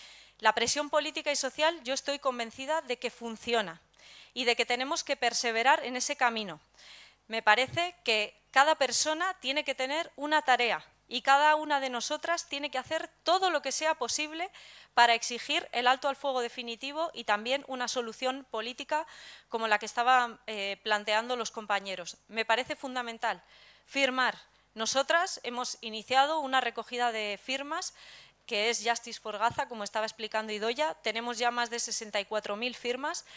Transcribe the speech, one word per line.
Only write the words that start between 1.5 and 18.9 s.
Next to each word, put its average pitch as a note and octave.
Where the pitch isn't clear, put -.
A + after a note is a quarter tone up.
yo B3+
estoy C#4+
convencida C4+
de B3
que A#3
funciona A3
y B3
de A#3
que A#3+
tenemos C4+
que C#4
perseverar A#3+
en B3
ese C4+
camino. A3
Me A3
parece C4
que G#3+
cada D4
persona D#4
tiene C#4+
que C4+
tener C#4+
una D4+
tarea A#3
y A#3
cada C#4+
una D4+
de C4
nosotras D4+
tiene C#4+
que C4
hacer D#4+
todo F#4
lo D4
que C4
sea D#4
posible D#4
para A#3
exigir B3
el B3
alto C4+
al C4+
fuego C4
definitivo B3+
y A#3
también A#3
una B3
solución B3+
política B3+